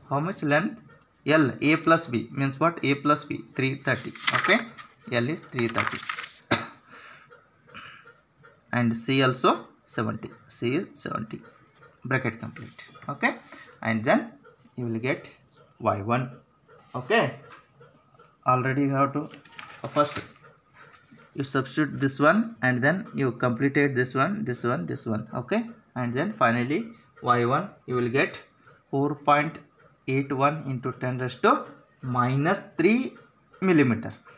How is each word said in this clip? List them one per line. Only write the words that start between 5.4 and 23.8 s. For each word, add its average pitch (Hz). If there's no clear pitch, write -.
three 117
thirty. 107
<coughs> -
And 117
C 135
also 131
seventy. 113
C 123
is -
seventy. -
Bracket 127
complete. -
Okay. 269
And 110
then 180
you 123
will 113
get 131
Y 101
one. 123
Okay. 165
Already 127
you 139
have 135
to, 147
uh, -
first -
you 143
substitute 135
this 135
one 175
and 123
then 165
you 135
completed 135